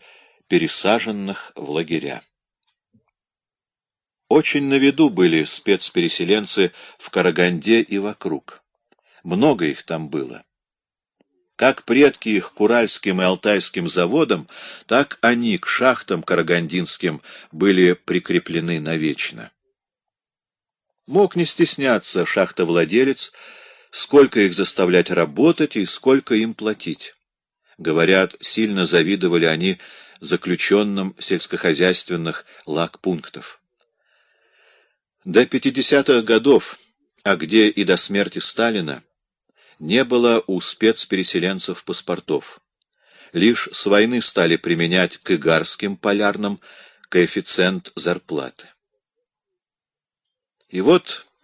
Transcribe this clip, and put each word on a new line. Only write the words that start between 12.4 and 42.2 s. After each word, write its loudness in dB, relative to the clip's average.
к -6
уральским 0
и 0
алтайским -2
заводам, 0
так 0
они 0
к -8
шахтам -2
карагандинским -2
были 4
прикреплены -4
навечно. -6
Мог 2
не 0
стесняться 0
шахтовладелец, 0
сколько 4
их 2
заставлять 2
работать 0
и -2
сколько 0
им -2
платить. -8
Говорят, 2
сильно -2
завидовали 2
они 0
заключённым -2
сельскохозяйственных -4
лагпунктов. -6
До 2
пятидесятых 2
годов, 4
а 0
где 4
и -2
до 2
смерти -4
Сталина, -4
не 0
было 2
у -2
спецпереселенцев -2
паспортов. -6